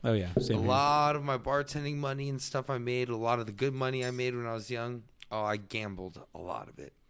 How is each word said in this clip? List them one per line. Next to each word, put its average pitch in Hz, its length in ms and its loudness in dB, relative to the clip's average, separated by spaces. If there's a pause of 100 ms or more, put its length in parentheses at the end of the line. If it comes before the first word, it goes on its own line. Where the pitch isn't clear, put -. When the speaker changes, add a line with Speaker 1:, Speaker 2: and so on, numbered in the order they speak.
Speaker 1:
Oh, 117 100 4
yeah. 98 140 4 (120)
Same 123 180 2
Speaker 2:
A - 20 4
Speaker 1:
here. 95 100 2
Speaker 2:
lot 147 460 6
of 143 80 -4
my 135 160 0
bartending 143 560 -2
money 139 340 -2
and 135 100 -4
stuff 131 300 -4
I 135 80 0
made, 123 320 0
a 117 80 0
lot 117 220 4
of 113 80 -4
the 107 60 -6
good 131 200 0
money 131 320 0
I 123 60 0
made 123 240 0
when 120 100 -4
I 113 80 -4
was 110 160 -6
young, 120 320 -4 (300)
oh, 107 140 -2
I 107 120 2
gambled 92 640 -6 (140)
a 82 40 -12
lot 82 300 -8
of - 80 -20
it. 71 160 -14 (160)